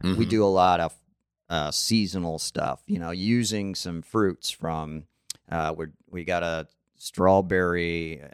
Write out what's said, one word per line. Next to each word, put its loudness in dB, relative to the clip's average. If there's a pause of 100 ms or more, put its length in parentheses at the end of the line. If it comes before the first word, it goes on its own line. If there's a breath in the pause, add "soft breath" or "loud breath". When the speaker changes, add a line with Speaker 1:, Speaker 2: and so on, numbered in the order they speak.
Speaker 1:
We 0
Speaker 2:
Mm-hmm. 2
Speaker 1:
do 4
a 6
lot 6
of, 0 (540)
uh, -2
seasonal -2
stuff. -6
You -2
know, -6
using -2
some -8
fruits 0
from, -8 (460)
uh, -2
we're, -8 (180)
we -10
got -2
a -2 (320)
strawberry 2 (120)